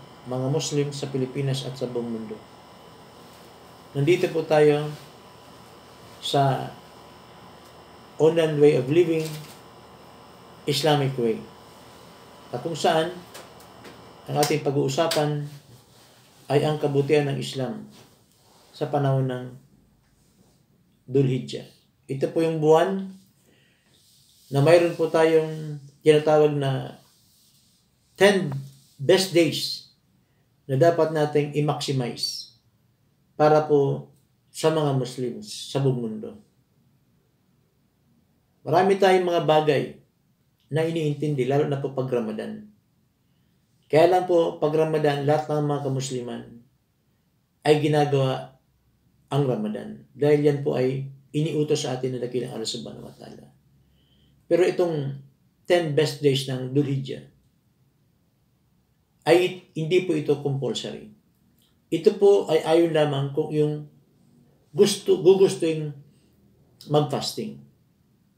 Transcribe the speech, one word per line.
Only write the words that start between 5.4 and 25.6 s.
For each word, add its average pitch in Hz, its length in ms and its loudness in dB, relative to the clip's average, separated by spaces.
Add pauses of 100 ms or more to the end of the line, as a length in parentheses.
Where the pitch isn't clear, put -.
sa 139 480 0 (1400)
Online 160 400 2
Way 147 240 6
of 127 80 -4
Living, 160 400 2 (1400)
Islamic 143 560 0
Way. 110 240 -2 (1040)
At - 160 -10
kung 165 80 -8
saan, 165 400 0 (1200)
ang 143 80 -2
ating 147 240 0
pag-uusapan 147 800 -2 (1040)
ay 147 160 2
ang 151 160 -2
kabutihan 143 480 2
ng 139 80 -4
Islam 123 480 -8 (880)
sa 151 160 -8
panahon 135 400 0
ng 127 160 -8 (1600)
Dhul 135 240 2
Hijjah. - 400 -6 (400)
Ito 143 240 -4
po 165 80 -2
yung 160 240 -2
buwan 185 560 2 (1300)
na 139 160 0
mayroon 170 320 6
po 160 160 -2
tayong 156 640 0 (240)